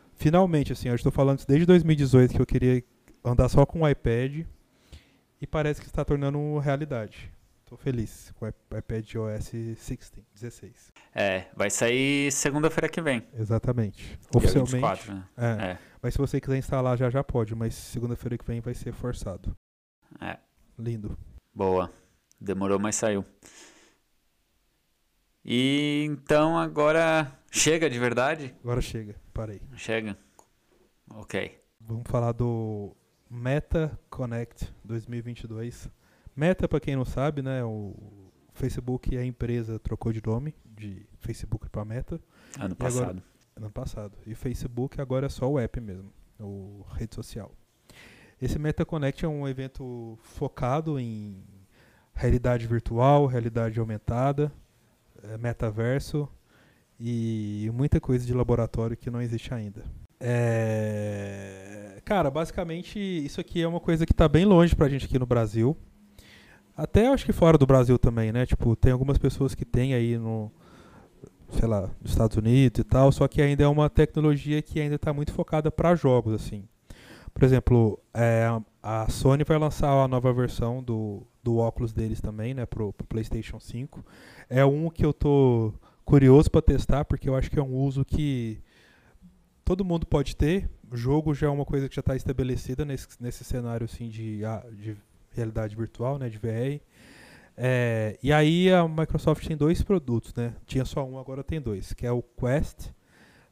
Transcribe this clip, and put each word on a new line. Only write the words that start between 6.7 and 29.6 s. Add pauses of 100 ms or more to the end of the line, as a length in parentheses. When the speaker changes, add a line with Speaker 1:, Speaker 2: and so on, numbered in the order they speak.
Speaker 1:
Tô
feliz
com
o
iP-,
iPad
O
S
sixteen,
dezesseis. (220)
Speaker 2:
É, (100)
vai
sair
segunda-feira
que
vem. (160)
Speaker 1:
Exatamente.
Speaker 2:
Dia (160)
Speaker 1:
Oficialmente.
Speaker 2:
vinte
e
quatro,
né? (140)
Speaker 1:
É.
Speaker 2:
É. (240)
Speaker 1:
Mas
se
você
quiser
instalar
já,
já
pode,
mas
segunda-feira
que
vem
vai
ser
forçado. (640)
Speaker 2:
É. (420)
Speaker 1:
Lindo. (380)
Speaker 2:
Boa. (480)
Demorou,
mas
saiu. (2250)
E
então
agora (200)
chega
de
verdade?
Speaker 1:
Agora
chega, (180)
parei. (140)